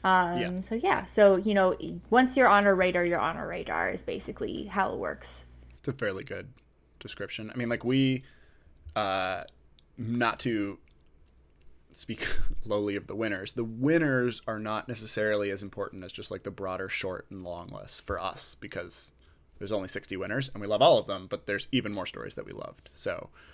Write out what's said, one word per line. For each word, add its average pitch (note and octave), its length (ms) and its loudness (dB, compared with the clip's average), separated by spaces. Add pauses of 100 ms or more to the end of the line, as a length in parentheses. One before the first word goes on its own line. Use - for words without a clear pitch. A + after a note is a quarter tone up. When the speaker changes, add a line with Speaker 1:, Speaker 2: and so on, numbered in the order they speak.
Speaker 1:
Um, F3 320 4
Speaker 2:
Yeah. F3+ 220 -2
Speaker 1:
so A3 140 -6
yeah, A#3+ 300 0
so, G3+ 300 8
you G3+ 180 0
know, F#3+ 220 4 (340)
once B3+ 280 6
you're B3+ 100 8
on G3+ 180 8
a G3 80 8
radar, F3+ 300 4
you're E3+ 160 2
on D3+ 160 0
a D#3+ 100 -6
radar F#2 440 -2
is - 140 -6
basically - 640 -6
how F#3+ 280 -2
it - 40 -6
works. - 460 -8 (360)
Speaker 2:
It's - 100 -6
a B2+ 40 -4
fairly F#2+ 300 -4
good F#2+ 240 -10 (520)
description. G#2+ 540 -10
I - 40 -8
mean, A#2+ 100 -2
like, A#2 160 -2
we, C3 400 4 (720)
uh, F#2+ 480 0 (540)
not A#2 440 0
to G2+ 380 -2 (1120)
speak - 340 -8 (220)
<laughs> - 180 4
lowly G#2 300 0
of F2+ 120 -6
the G2 80 -8
winners, G#2 380 -4
the A#2 120 -2
winners B2+ 840 2
are A2 120 -4
not G#2+ 280 -4
necessarily G#2+ 640 0
as G2 100 -6
important G2 440 -8
as F2 80 -14
just, - 180 -10
like, F#2+ 120 -10
the G2 80 -8
broader F#2+ 360 -6
short - 420 -6
and F#2+ 140 -12
long F2 240 -10
list - 400 -10
for G2 100 -4
us, - 380 -6
because - 560 -10 (460)
there's G#2 160 -4
only F#2+ 160 -2
sixty - 260 -6
winners A2 380 -4
and G#2+ 80 -8
we G2+ 60 -6
love G#2 140 4
all C#3 180 8
of - 80 -4
them, F#2+ 200 -8
but - 200 -8
there's G2+ 240 -2
even A2+ 200 0
more F#2 140 -6
stories - 300 -10
that - 100 -10
we - 80 -14
loved. - 400 -14
So, - 360 -8 (240)